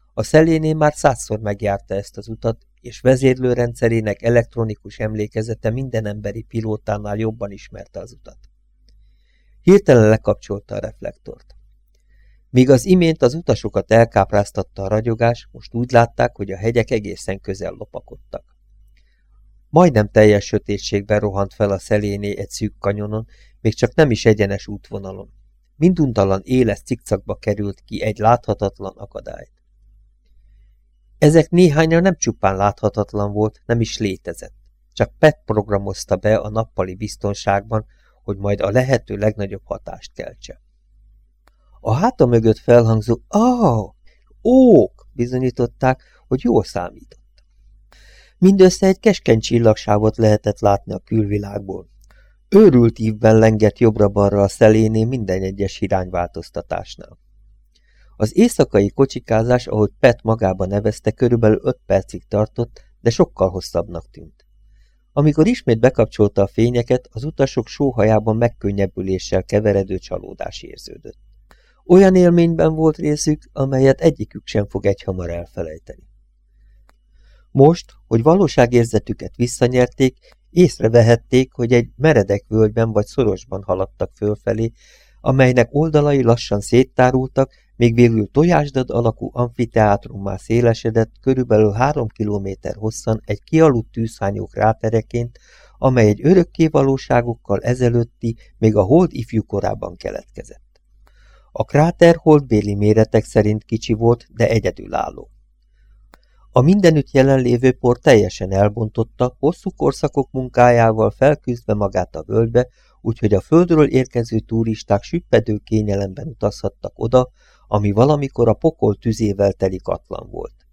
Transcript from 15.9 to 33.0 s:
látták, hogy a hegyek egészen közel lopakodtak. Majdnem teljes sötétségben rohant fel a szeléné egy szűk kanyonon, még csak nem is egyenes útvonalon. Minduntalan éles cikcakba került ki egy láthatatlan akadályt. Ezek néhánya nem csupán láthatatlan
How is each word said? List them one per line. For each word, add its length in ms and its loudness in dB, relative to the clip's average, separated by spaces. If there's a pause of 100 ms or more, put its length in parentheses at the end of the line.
látták, 460 -2
hogy 140 -12
a 60 -10
hegyek 340 -4
egészen 500 -8
közel 320 -12
lopakodtak. 840 -20 (1120)
Majdnem 360 4
teljes 360 4
sötétségben 760 -4
rohant 340 -6
fel 160 -2
a 80 -2
szeléné 580 -6
egy 140 -12
szűk 280 -10
kanyonon, 480 -6 (340)
még 140 -2
csak 200 -4
nem 160 2
is 140 -4
egyenes 440 0
útvonalon. 640 -16 (440)
Minduntalan 680 0
éles 360 0
cikcakba 540 -8
került 460 -6
ki 220 -12
egy 160 -6
láthatatlan 800 -2
akadályt. 560 -18 (1700)
Ezek 320 4
néhánya 500 2
nem 160 0
csupán 400 -2
láthatatlan 760 -2